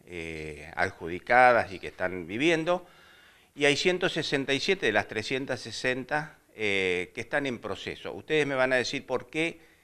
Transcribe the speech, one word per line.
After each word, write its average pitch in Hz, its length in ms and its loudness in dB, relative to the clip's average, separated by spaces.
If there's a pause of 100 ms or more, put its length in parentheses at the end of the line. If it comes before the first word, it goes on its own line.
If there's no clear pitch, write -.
eh, 80 720 -10
adjudicadas 95 960 4
y 90 80 -12
que - 80 -8
están 90 400 -6
viviendo, 160 580 0 (680)
y 143 100 0
hay 143 120 6
ciento 180 320 2
sesenta 139 440 0
y 135 60 0
siete 185 260 0
de 113 60 4
las 101 160 2
trescientas 127 540 -4
sesenta, 131 760 -4 (180)
eh, 95 600 0
que 117 60 -8
están 139 260 -2
en 120 100 -4
proceso. 92 560 -8
Ustedes 147 320 0
me 139 80 -2
van 131 200 4
a - 20 4
decir 127 320 -2
por 123 200 -4
qué 165 380 -4 (180)